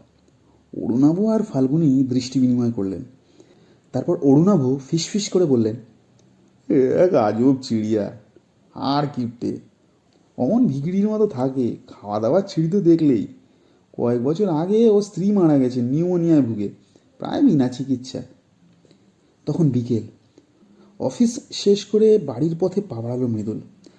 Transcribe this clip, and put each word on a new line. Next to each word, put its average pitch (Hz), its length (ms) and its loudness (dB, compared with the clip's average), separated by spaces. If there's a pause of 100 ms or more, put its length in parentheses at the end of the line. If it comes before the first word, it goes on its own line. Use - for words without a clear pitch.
(840)
অরুণাভ 147 420 2
আর 220 180 0
ফাল্গুনী 139 600 2
দৃষ্টি 123 360 -2
বিনিময় 123 320 2
করলেন। 95 320 -6 (880)
তারপর 127 300 -4
অরুণাভ 143 560 4 (100)
ফিসফিস 180 420 -4
করে 180 160 2
বললেন, 117 300 2 (920)
"এ 131 180 2
এক 170 260 2
আজব 120 480 2
চিড়িয়া, 107 560 -4 (560)
আর 143 420 -4
কিপটে, 117 440 -6 (800)
অমন 208 300 2
ভিখিরির 175 420 -2
মতো 214 180 0
থাকে, 131 500 -4 (100)
খাওয়া 104 320 -8
দাওয়া 135 220 2
ছিঁড়িতে 170 400 -2
দেখলেই। 156 460 2 (680)
কয়েক 120 300 -2
বছর 165 260 -2
আগে 196 400 2
ও 208 120 4
স্ত্রী 196 300 -4
মারা 165 260 4
গেছে 127 240 0
নিউমোনিয়ায় 165 600 2
ভুগে, 104 280 -4 (480)
প্রায় - 240 -6
বিনা 156 260 4
চিকিৎসা।" 127 560 -8 (1200)
তখন 151 240 0
বিকেল। 117 340 -2 (960)
অফিস - 400 -2 (120)
শেষ 202 340 0
করে 214 320 4
বাড়ির 147 420 -4
পথে 185 220 -2
পা 113 200 -10
বাড়ালো 123 260 -4
মৃদুল। 107 320 -4 (400)